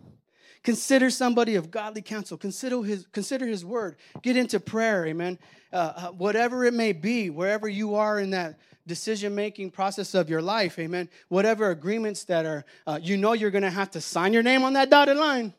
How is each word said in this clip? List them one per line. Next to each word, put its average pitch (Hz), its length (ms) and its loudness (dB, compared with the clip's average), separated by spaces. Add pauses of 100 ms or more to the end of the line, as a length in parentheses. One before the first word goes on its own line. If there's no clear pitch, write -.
(640)
Consider 254 480 4
somebody 240 460 2
of 165 160 -4
godly 214 300 -8
counsel. 202 340 -10
Consider 240 480 -6
his, 196 260 -6
consider 254 360 -4
his 196 180 -6
word. 202 320 -6 (260)
Get 247 140 2
into 226 240 0
prayer, 214 460 0
amen. 175 340 -4 (320)
Uh, 170 240 -2
uh, 175 140 -10
whatever 226 540 0
it 240 80 4
may 226 200 2
be, 196 380 -2
wherever 202 360 -2
you 208 300 -4
are 214 240 2
in 196 100 -2
that 175 300 -4 (260)
decision-making 202 840 -4
process 196 420 -4
of 165 160 2
your 160 100 0
life, 196 380 -2
amen. 170 300 -4 (200)
Whatever 208 420 2
agreements 202 540 -4
that 165 220 0
are, 151 180 -6 (220)
uh, 151 160 -4
you 190 140 0
know 208 160 4
you're 214 180 0
gonna 196 200 2
have 190 220 -2
to 165 80 -8
sign 180 320 0
your 226 120 6
name 262 180 4
on 262 120 0
that 269 140 4
dotted 285 280 8
line, 262 420 0